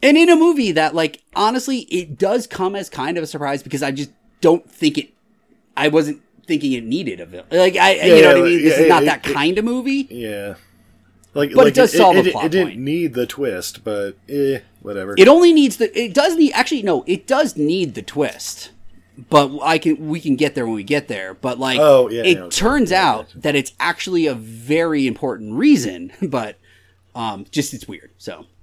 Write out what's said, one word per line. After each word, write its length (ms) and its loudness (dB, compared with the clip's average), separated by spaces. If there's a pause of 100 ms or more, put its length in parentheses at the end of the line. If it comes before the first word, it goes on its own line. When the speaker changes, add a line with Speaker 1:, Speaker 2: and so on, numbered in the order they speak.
Speaker 1:
And 160 6
in 120 6
a 60 8
movie 380 2
that, 200 0
like, 300 -4 (120)
honestly, 460 -2
it 360 -8
does 300 -2
come 280 -6
as 140 -10
kind 280 -8
of 60 -6
a 40 -10
surprise 360 -8
because 180 -8
I 100 -4
just 200 -10 (300)
don't 280 2
think 280 -2
it, 160 -10 (640)
I 120 -2
wasn't 340 0 (260)
thinking 260 -2
it 100 -6
needed 360 -6
a 60 -14
villain. 260 -20
Like, 240 2
I, 200 2
Speaker 2:
Yeah, 100 -4
Speaker 1:
you 60 4
know 80 10
Speaker 2:
yeah, 80 10
Speaker 1:
what 100 8
I 40 4
mean? 180 2
Speaker 2:
yeah, 100 -2
Speaker 1:
This 80 2
is 40 4
Speaker 2:
yeah, 60 6
Speaker 1:
not 160 6
Speaker 2:
it, 40 2
Speaker 1:
that 200 -4
Speaker 2:
it, 60 -4
Speaker 1:
kind 240 -2
of 80 -2
movie. 440 -4
Speaker 2:
Yeah. 460 -12 (800)
Like, 180 -2
Speaker 1:
But 140 2
Speaker 2:
like, 40 6
Speaker 1:
it 60 -4
does 180 4
Speaker 2:
it, 40 2
Speaker 1:
solve 200 6
Speaker 2:
it, 100 2
Speaker 1:
a 20 2
Speaker 2:
it, 40 -4
Speaker 1:
plot 120 -6
Speaker 2:
it 60 -2
didn't 180 0
Speaker 1:
point. 100 -14
Speaker 2:
need 340 -4
the 120 -4
twist, 580 -8
but, 320 -8 (140)
eh, 300 -2 (220)
whatever. 360 -10
Speaker 1:
It 100 8
only 260 6
needs 240 2
the, 220 -4
it 140 -8
does 220 0
need, 180 2
actually, 300 -2
no, 240 -2
it 200 -4
does 300 -2
need 380 -4
the 60 -12
twist. 720 -8 (580)
But 200 4 (120)
I 160 0
can, 320 -2
we 100 -6
can 160 -2
get 200 -2
there 100 -4
when 100 -6
we 80 -8
get 240 -4
there. 260 -10
But, 240 -8
like, 220 -2
Speaker 2:
Oh, 300 4
yeah, 140 -6
Speaker 1:
it 140 0
Speaker 2:
yeah, 60 -12
okay. 120 -10
Speaker 1:
turns 360 0
Speaker 2:
Yeah, 180 2
Speaker 1:
out 180 -4
Speaker 2:
gotcha. 120 -20
Speaker 1:
that 160 -2
it's 240 -4
actually 480 -2
a 80 -2
very 720 -4
important 460 -8
reason, 640 0
<laughs> 40 -8
but, 360 -6 (580)
um, 340 -10
just 240 -6
it's 140 -18
weird, 300 -18
so. 280 -18 (180)